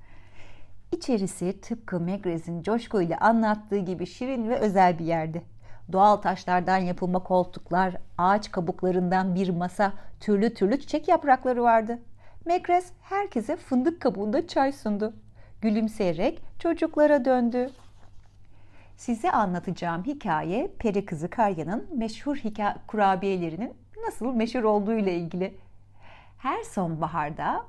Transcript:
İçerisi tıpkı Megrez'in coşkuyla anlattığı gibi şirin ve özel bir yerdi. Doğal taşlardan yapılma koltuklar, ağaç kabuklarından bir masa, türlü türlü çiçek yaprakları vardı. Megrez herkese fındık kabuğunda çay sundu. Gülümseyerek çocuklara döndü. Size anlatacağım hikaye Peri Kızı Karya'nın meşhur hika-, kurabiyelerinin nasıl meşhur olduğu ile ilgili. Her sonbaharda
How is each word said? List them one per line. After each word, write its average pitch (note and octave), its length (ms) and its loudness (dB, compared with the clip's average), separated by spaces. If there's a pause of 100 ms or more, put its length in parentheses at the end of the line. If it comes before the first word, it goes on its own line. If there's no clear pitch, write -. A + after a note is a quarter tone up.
(920)
İçerisi G3 680 -2
tıpkı G#3 380 -6
Megrez'in E3+ 640 -4
coşkuyla G3+ 540 0
anlattığı G#3+ 600 2
gibi F3+ 280 -4
şirin B3 440 -4
ve B3 60 0
özel F#3 440 4
bir E3 60 -6
yerdi. D#3+ 360 -2 (500)
Doğal G#3 240 8
taşlardan F3+ 640 2
yapılma F3+ 460 0
koltuklar, F3+ 720 2 (220)
ağaç G3 340 2
kabuklarından F3+ 840 0
bir F#3+ 140 2
masa, F3+ 440 0 (260)
türlü G#3+ 340 2
türlü G#3 260 2
çiçek D4+ 280 -4
yaprakları C4 560 4
vardı. A#3 360 4 (460)
Megrez F4 460 2 (100)
herkese F#4+ 540 -2
fındık C4+ 460 0
kabuğunda G#3+ 460 0
çay C#4 240 2
sundu. G#3+ 420 -4 (480)
Gülümseyerek G#3+ 800 0 (180)
çocuklara D4+ 640 4
döndü. B3 440 2 (1300)
Size A#3+ 320 -2
anlatacağım F3+ 720 0
hikaye F#3 760 -2
Peri G3+ 260 0
Kızı E3 240 -6
Karya'nın F#3+ 640 -2
meşhur A3+ 400 -4
hika-, G#3+ 400 -2 (120)
kurabiyelerinin F#3+ 880 0 (320)
nasıl C4 280 -4
meşhur A3+ 300 0
olduğu G#3+ 300 2
ile G3 220 0
ilgili. F3 420 -4 (800)
Her F4+ 260 -4
sonbaharda D#3+ 1040 -4